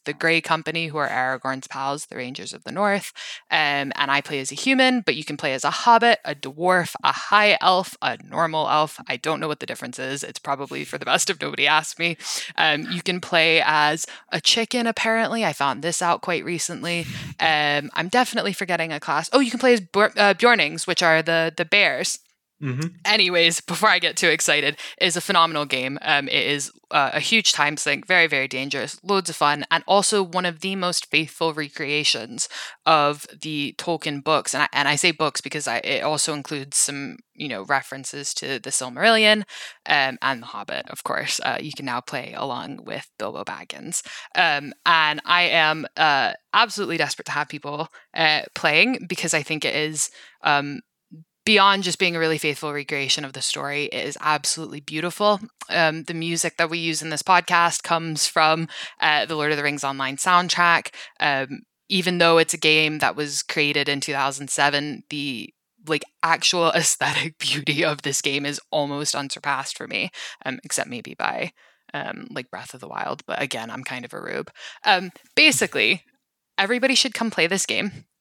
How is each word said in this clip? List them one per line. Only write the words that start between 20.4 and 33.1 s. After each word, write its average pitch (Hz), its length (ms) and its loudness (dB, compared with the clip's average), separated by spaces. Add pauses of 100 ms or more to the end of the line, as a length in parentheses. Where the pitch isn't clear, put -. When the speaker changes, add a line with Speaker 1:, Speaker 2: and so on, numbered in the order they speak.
Speaker 1:
which 180 160 2
are 160 180 6
the, 165 360 2
the 175 80 0
bears. 170 540 2 (440)
Speaker 2:
Mm-hmm. 139 240 -4 (160)
Speaker 1:
Anyways, 180 560 4
before 180 300 0
I 180 100 4
get 170 160 -2
too 175 140 4
excited, 147 480 2 (200)
it 180 80 2
is 175 120 2
a 170 40 0
phenomenal 165 440 2
game. 135 360 -4
Um, 143 280 0
it 139 180 0
is, 143 240 -2 (180)
uh, 143 240 2
a 151 60 -2
huge - 320 2
time 147 240 2
sink, 143 320 -2
very, 175 200 6
very 135 200 0
dangerous, 135 560 -6
loads 190 260 0
of 160 60 -6
fun, 147 340 2
and 165 160 0
also 196 380 4
one 180 220 -2
of 165 160 -4
the 190 160 -4
most 180 340 -4
faithful 156 420 -2
recreations 147 920 -4 (380)
of 147 420 4 (140)